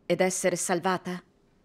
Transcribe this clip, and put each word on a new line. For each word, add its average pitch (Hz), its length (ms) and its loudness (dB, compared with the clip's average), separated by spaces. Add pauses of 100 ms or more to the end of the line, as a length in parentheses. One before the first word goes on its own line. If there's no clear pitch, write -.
ed 175 140 2
essere 185 340 2
salvata? 180 680 -2 (440)